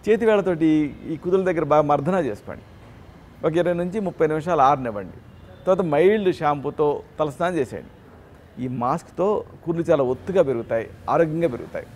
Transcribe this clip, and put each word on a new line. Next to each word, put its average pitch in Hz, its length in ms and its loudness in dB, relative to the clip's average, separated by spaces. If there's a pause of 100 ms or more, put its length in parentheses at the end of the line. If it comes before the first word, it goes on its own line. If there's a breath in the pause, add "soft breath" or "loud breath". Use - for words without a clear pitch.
చేతి 214 240 2
వేళ్ళతోటి 175 400 2 (440)
ఈ - 100 -6
కుదుల 185 260 2
దగ్గర 160 240 -2
బాగా 151 180 4
మర్దన 147 260 0 (120)
చేసుకోండి. - 360 -12 (800)
ఒక 156 140 0
ఇరవై 175 200 0
నుంచి 180 160 -6 (100)
ముప్పై 160 240 -2
నిమిషాలు 156 380 0
ఆరనివ్వండి. 110 480 -4 (460)
తర్వాత 185 200 2 (100)
మైల్డ్ 185 460 4
షాంపూతో 147 480 0 (320)
తలస్నానం 156 400 -2
చేసేయండి. 90 340 -6 (680)
ఈ 127 40 -6 (140)
మాస్క్తో 165 460 -2 (360)
కుర్లు 165 260 -4
చాలా 143 140 4 (100)
ఒత్తుగా 170 360 0
పెరుగుతాయి, 113 360 -2 (280)
ఆరోగ్యంగా 160 420 0
పెరుగుతాయి. 80 400 -12